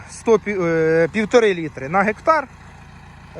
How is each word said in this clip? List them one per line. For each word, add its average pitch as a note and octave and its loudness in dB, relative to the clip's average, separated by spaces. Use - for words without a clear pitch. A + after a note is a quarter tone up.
сто, A3+ 2
пі-, G3 -4
е, D#3+ 2
півтори G#3+ 2
літри D3 -10
на F#3+ 2
гектар C4+ 0